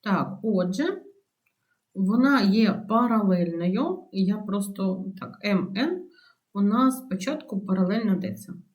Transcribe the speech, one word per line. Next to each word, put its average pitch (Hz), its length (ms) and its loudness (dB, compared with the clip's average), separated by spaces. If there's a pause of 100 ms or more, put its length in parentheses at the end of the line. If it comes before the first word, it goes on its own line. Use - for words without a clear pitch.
Так, 180 420 -2
отже, 220 600 0 (880)
вона 240 480 4
є 202 480 2
паралельною, 208 1200 0
і 190 140 0
я 196 120 0
просто, 196 800 -4
так, - 260 -14
М 196 320 0
Н 339 320 -2 (440)
у 202 80 -2
нас 247 440 2
спочатку 202 560 -6
паралельно 190 540 2
Д - 200 -6
Ц. - 180 -14 (220)